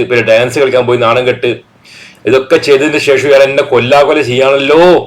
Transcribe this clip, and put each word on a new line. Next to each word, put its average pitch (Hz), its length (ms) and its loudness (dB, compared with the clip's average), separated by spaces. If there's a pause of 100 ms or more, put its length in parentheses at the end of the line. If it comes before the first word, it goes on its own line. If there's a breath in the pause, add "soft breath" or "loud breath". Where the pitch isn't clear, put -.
പിന്നെ 120 140 -2
ഡാൻസ് 117 360 0
കളിക്കാൻ 123 280 0
പോയി 123 120 0
നാണം 120 300 -2
കെട്ട്, 123 220 -4 (760 loud breath)
ഇതൊക്കെ 131 300 0
ചെയ്തതിന് 147 420 0
ശേഷം 139 300 0
ഇയാൾ 139 140 4
എന്നെ 139 200 0
കൊല്ലാകൊല 139 600 0
ചെയ്യാണല്ലോ 139 580 0 (260)